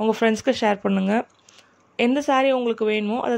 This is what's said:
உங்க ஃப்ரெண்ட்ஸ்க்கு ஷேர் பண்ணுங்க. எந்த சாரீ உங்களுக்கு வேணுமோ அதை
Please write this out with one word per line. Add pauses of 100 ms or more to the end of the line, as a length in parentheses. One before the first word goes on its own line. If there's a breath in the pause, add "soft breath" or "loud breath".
உங்க
ஃப்ரெண்ட்ஸ்க்கு
ஷேர்
பண்ணுங்க. (920 soft breath)
எந்த
சாரீ
உங்களுக்கு
வேணுமோ (100)
அதை